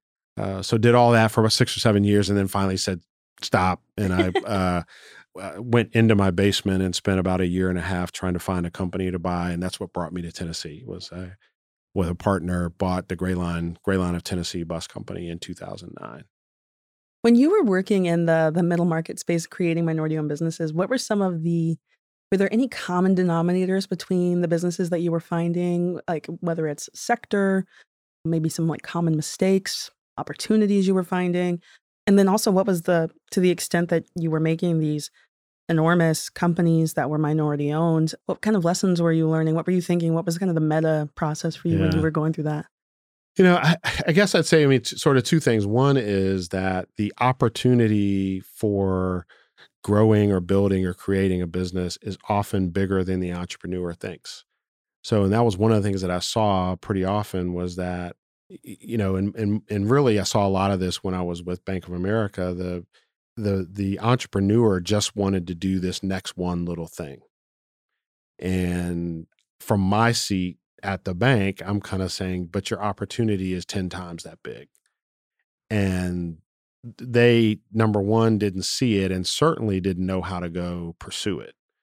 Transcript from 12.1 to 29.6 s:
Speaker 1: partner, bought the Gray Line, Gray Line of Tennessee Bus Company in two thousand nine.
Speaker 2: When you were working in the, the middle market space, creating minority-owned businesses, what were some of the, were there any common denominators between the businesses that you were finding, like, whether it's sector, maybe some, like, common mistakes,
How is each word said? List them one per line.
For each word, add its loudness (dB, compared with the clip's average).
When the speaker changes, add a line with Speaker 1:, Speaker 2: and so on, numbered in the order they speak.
Speaker 1:
partner, -2
bought -4
the -6
Gray -2
Line, -4
Gray 0
Line 0
of -6
Tennessee -6
Bus -8
Company -12
in -10
two -12
thousand -16
nine. -16
Speaker 2:
When 6
you 6
were 4
working 2
in 2
the, 2
the 2
middle 2
market -2
space, -2
creating -2
minority-owned -2
businesses, -4
what -2
were 0
some -2
of -2
the, 0
were 2
there 0
any 2
common 0
denominators 0
between 0
the 0
businesses -2
that -2
you 0
were 0
finding, -2
like, -4
whether -2
it's -8
sector, 0
maybe 0
some, -2
like, -4
common 0
mistakes, 0